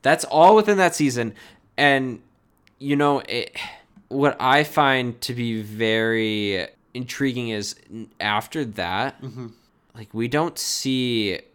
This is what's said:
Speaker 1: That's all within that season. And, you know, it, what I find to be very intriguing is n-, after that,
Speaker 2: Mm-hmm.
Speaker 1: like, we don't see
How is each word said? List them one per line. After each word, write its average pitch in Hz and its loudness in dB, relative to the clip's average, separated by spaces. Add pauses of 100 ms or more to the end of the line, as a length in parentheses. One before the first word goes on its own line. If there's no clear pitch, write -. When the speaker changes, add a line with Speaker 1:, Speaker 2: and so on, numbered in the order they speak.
Speaker 1:
That's 151 2
all 175 8
within 208 4
that 180 2
season. 120 0 (440)
And, 135 2 (580)
you 139 -2
know, 143 2
it, - -6 (540)
what 139 0
I 135 4
find 131 0
to 127 -8
be 117 -4
very 110 -2 (260)
intriguing 123 -4
is 104 -8 (160)
n-, 110 -14 (100)
after 107 -4
that, 101 -6
Speaker 2:
Mm-hmm. 123 -14 (480)
Speaker 1:
like, 110 -20
we 113 -4
don't 151 -2
see 120 -2 (140)